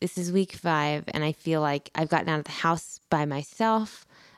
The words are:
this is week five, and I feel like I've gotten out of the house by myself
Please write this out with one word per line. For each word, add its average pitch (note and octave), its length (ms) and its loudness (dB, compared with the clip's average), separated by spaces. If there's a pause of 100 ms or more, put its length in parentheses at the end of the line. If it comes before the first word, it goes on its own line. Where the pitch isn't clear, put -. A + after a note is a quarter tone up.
this - 180 -4
is F3 140 -4
week F#3+ 220 2
five, D3+ 540 0
and D#3 140 -2
I D3+ 100 2
feel D#3+ 280 0
like C#3+ 340 0
I've D#3 160 0
gotten - 180 2
out D#3 120 2
of D3 60 -8
the - 40 -14
house - 480 -2 (120)
by D3+ 160 4
myself A3 800 -2 (340)